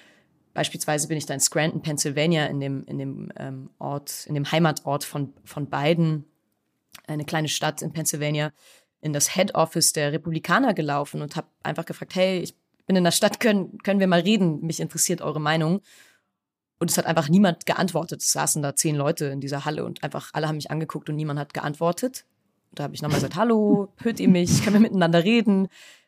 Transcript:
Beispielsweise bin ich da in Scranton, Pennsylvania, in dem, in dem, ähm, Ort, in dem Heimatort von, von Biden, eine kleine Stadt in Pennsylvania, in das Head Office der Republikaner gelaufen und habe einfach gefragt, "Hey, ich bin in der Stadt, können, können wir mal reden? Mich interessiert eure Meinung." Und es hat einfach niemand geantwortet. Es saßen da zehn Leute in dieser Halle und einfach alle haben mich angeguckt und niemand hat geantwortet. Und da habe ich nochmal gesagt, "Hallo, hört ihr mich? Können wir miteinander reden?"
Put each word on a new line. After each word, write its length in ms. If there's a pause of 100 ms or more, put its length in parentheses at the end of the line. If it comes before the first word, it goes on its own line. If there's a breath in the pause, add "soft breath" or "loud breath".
(540 soft breath)
Beispielsweise 540
bin 100
ich 100
da 80
in 40
Scranton, 440
Pennsylvania, 640
in 120
dem, 260
in 120
dem, 400
ähm, 400
Ort, 480
in 80
dem 180
Heimatort 520
von, 300 (120)
von 220
Biden, 580 (800)
eine 200
kleine 220
Stadt 360
in 100
Pennsylvania, 580 (480 soft breath)
in 140
das 220
Head 180
Office 400
der 200
Republikaner 600
gelaufen 480
und 140
habe 120 (140)
einfach 240
gefragt, 300
"Hey, 240
ich 160 (320)
bin 80
in 80
der 80
Stadt, 280
können, 380
können 220
wir 80
mal 140
reden? 400
Mich 180
interessiert 420
eure 180
Meinung." 420 (1000 soft breath)
Und 100
es 80
hat 80
einfach 240
niemand 380
geantwortet. 560
Es 80
saßen 320
da 120
zehn 200
Leute 300
in 160
dieser 240
Halle 200
und 180
einfach 300
alle 140
haben 80
mich 160
angeguckt 360
und 100
niemand 220
hat 140
geantwortet. 720 (460)
Und 80
da 60
habe 100
ich 80
nochmal 160
gesagt, 160
"Hallo, 600
hört 220
ihr 100
mich? 340
Können 140
wir 20
miteinander 440
reden?" 440 (400 soft breath)